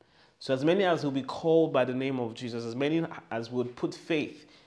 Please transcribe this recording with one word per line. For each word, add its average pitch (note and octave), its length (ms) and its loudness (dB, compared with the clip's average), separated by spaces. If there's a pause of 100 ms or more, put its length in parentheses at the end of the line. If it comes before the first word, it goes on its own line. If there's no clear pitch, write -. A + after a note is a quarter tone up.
(400)
So - 140 -4
as C3 120 0
many F#3 180 4
as E3 200 2
will C#3+ 80 0
be C3+ 100 -2
called D#3+ 500 2
by C3 140 4
the B2+ 80 -4
name C3+ 260 -2
of A2+ 140 -4
Jesus, A#2 300 -8
as A#2 120 -6
many D#3 300 0 (240)
as A#2 220 -6
would B2 240 -2
put - 180 -4
faith, - 540 -4 (200)